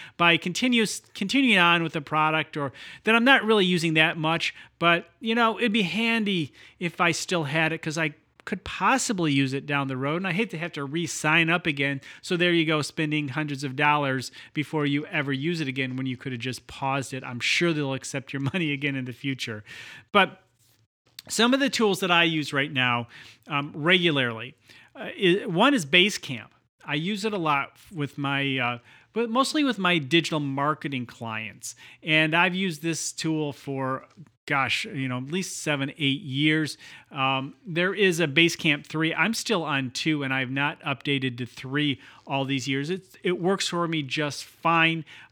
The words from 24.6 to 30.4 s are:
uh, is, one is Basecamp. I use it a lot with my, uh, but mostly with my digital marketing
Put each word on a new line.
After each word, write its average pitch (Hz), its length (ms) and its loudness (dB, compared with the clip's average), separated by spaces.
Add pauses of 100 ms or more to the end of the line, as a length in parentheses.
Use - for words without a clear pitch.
uh, - 220 -10
is, 202 300 2
one 214 260 4
is 208 100 2
Basecamp. 147 680 2 (360)
I 147 80 -8
use 190 320 -2
it 214 80 -4
a 196 60 -2
lot 147 360 0 (160)
with 147 280 -6
my, 139 400 -2
uh, 120 180 0 (340)
but 226 200 -2
mostly 269 320 2
with 233 160 0
my 180 180 2
digital 156 420 0
marketing 139 680 -2